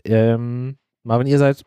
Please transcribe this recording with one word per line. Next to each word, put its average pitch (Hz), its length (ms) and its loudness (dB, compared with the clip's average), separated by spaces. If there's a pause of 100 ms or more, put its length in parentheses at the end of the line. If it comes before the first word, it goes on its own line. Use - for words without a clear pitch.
Ähm, 120 720 -2 (260)
Marvin, 120 240 0
ihr 139 120 2
seid 139 280 0